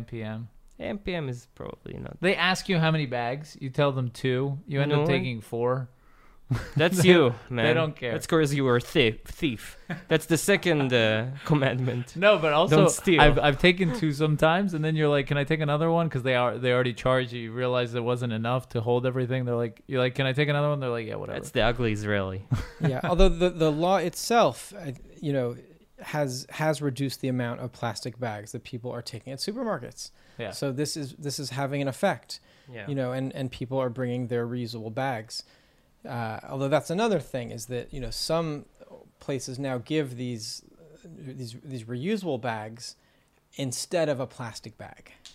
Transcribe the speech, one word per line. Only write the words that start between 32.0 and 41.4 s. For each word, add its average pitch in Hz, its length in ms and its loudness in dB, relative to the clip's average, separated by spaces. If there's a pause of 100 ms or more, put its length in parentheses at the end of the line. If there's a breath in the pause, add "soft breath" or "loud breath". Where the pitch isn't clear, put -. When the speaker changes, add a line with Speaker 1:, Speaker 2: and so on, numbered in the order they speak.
Speaker 2:
Yeah. 110 180 -12
Speaker 3:
you 143 60 -4
know, 127 180 -2
and, 135 220 -4
and 131 160 -6
people 135 280 -6
are 131 100 0
bringing 123 380 -4
their 120 200 -2
reusable 117 460 -8
bags. 120 520 -6 (640 soft breath)
Uh, 117 400 -6
although 139 200 -2
that's 147 220 2
another 196 300 0
thing, 120 300 -8
is 113 160 -12
that, 120 260 -8
you 143 80 -8
know, 113 100 -6
some 160 540 -4 (560)
places 131 380 -6
now 135 200 -4
give 135 380 -2
these, 120 460 -8 (420)
these, 131 600 -14